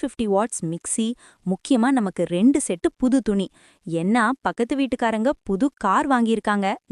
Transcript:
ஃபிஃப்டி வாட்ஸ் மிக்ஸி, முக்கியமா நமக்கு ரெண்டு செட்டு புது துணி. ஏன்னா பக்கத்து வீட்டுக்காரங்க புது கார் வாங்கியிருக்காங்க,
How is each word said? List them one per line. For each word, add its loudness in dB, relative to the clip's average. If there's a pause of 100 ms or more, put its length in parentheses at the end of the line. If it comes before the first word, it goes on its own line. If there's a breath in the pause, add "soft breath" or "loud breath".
ஃபிஃப்டி -6
வாட்ஸ் 0
மிக்ஸி, -4 (300 soft breath)
முக்கியமா 0
நமக்கு 0
ரெண்டு 4
செட்டு -2
புது 2
துணி. -2 (420 soft breath)
ஏன்னா 0 (120)
பக்கத்து -2
வீட்டுக்காரங்க -2 (140)
புது 0
கார் 0
வாங்கியிருக்காங்க, 0 (180)